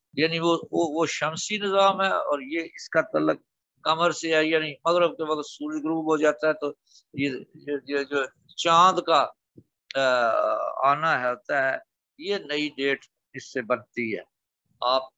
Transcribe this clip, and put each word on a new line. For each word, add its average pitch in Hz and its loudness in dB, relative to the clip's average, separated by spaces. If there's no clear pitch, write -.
यानी 165 0
वो, 165 0
वो, 170 0
वो 165 0
शमसी 165 -4
निज़ाम 196 2
है। 190 0
और 147 -2
ये, 156 -4
इसका - 0
तल्लुक 156 0
कमर 160 2
से 160 -2
है, 156 4
यानी 156 0
मगरिब 170 4
के 147 -8
वक्त 151 -2
सूरज 151 -8
गुरूब 156 -2
हो 156 4
जाता 151 2
है, 156 2
तो 147 -8
ये, 139 -2
ये, 143 -8
ये 139 -4
जो 135 -2
चांद 170 4
का, 139 2
अ, 135 0
आना 147 2
है, 123 -2
होता 135 -2
है, 135 -6
ये 190 -4
नई 151 -4
डेट 135 -2
इससे 127 -8
बनती 120 -4
है। 87 -6
आप 131 0